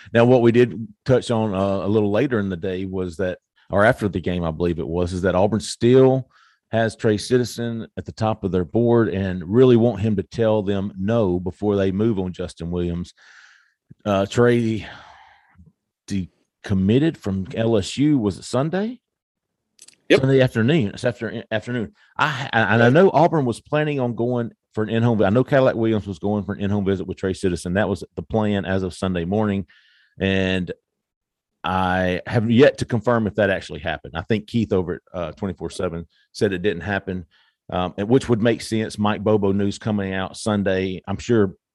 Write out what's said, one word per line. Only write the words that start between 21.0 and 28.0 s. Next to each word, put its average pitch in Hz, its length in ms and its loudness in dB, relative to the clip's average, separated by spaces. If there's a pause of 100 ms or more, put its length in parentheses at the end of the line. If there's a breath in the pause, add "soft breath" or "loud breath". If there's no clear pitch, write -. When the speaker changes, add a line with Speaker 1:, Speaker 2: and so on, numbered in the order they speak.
Speaker 1:
after, 113 460 -6
afternoon. 110 440 -6 (240 soft breath)
I, 135 340 -2
I, 110 220 2
and 117 80 6
I 120 80 8
know 180 200 6
Auburn 156 360 2
was 117 140 -4
planning 147 400 -2
on 120 140 -2
going 117 380 -4 (220)
for 110 100 -2
an 107 60 -6
in-home 113 280 2
vi-, 107 80 4
I 95 40 4
know 127 140 4
Cadillac 131 320 4
Williams 113 300 0
was 98 120 -8
going 101 260 -4
for 98 100 -6
an - 60 -12
in-home 101 240 -2
visit 92 220 -2
with 92 100 -8
Trey 95 160 -4
Citizen. 90 420 -4
That 98 140 0
was 95 160 -4 (120)